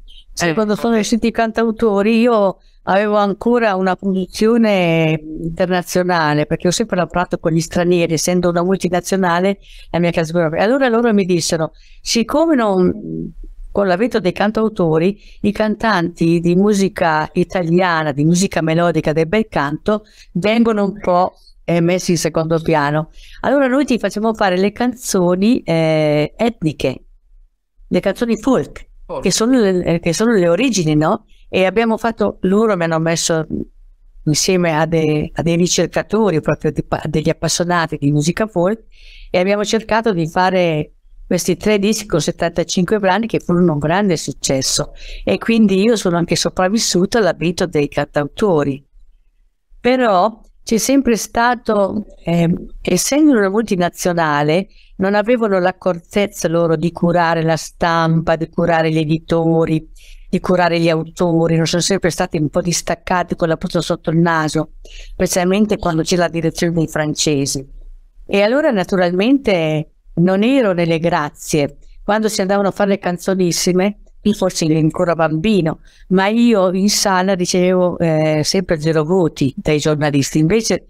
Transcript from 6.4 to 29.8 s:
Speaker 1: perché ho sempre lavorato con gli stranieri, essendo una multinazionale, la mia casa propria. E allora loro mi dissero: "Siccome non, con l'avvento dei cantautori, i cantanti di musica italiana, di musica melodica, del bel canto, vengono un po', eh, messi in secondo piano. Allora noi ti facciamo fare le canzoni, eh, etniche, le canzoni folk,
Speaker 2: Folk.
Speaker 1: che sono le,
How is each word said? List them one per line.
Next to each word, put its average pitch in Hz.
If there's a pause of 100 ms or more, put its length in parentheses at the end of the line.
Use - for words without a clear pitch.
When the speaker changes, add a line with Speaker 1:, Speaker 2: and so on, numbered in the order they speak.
Speaker 1:
perché -
ho 175
sempre 202
lavorato 175
con 170
gli 160
stranieri, 170
essendo 175
una 175
multinazionale, 185 (320)
la 165
mia 170
casa 160
propria. 165
E -
allora 269
loro 233
mi 202
dissero: 165 (280)
"Siccome 285
non, 180 (380)
con 202
l'avvento 208
dei 180
cantautori, 202 (220)
i 208
cantanti 190
di 175
musica 180
italiana, 175
di 143
musica 175
melodica, 160
del 160
bel 214
canto, 156 (300)
vengono 214
un 202
po', 180 (320)
eh, 170
messi 180
in 170
secondo 160
piano. 156 (320)
Allora 269
noi 262
ti 233
facciamo 214
fare 196
le 196
canzoni, 202
eh, 156
etniche, 156 (840)
le 180
canzoni 220
folk, - (180)
Speaker 2:
Folk. 147
Speaker 1:
che 190
sono 247
le, 185